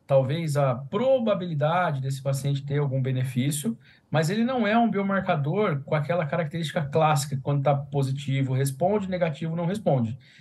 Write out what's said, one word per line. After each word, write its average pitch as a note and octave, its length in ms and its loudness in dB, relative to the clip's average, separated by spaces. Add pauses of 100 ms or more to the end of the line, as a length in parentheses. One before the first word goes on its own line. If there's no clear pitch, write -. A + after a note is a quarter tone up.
talvez, C#3 520 2
a C3+ 180 2
probabilidade F3+ 1300 0
desse C3+ 200 -6
paciente C#3 420 -2
ter C#3 140 -2
algum C3+ 240 0
benefício, C3 760 -2 (340)
mas D#3 180 2
ele A3 140 2
não B3 240 2
é G#3+ 100 4
um A#3 140 4
biomarcador F#3 920 0
com D#3 100 -2
aquela D#3+ 300 0
característica E3 560 -4
clássica, D3+ 600 2
quando C#3+ 220 0
tá C#3+ 100 4
positivo, C3+ 800 -2
responde, F3+ 560 0
negativo, E3 460 -2
não E3+ 100 -2
responde. C#3+ 540 0 (220)